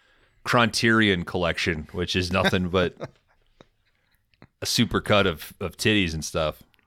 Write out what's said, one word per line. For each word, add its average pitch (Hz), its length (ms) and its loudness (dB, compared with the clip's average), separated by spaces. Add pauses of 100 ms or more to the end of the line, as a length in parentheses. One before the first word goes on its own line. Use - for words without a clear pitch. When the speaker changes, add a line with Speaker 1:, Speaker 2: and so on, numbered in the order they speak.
(460)
Speaker 1:
Kronterian 110 800 2
collection, 82 680 -2
which 90 220 -4
is 90 160 0
nothing 92 380 0
but 87 320 0
Speaker 2:
<laughs> - 80 -12 (1500)
Speaker 1:
a - 40 -6
super 104 360 0
cut 101 240 2
of, 80 340 -4
of 90 180 -8
titties 101 360 2
and 78 100 -6
stuff. 78 380 -4 (260)